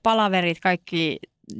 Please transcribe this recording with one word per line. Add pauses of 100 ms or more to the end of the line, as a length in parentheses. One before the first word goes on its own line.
palaverit,
kaikki (400)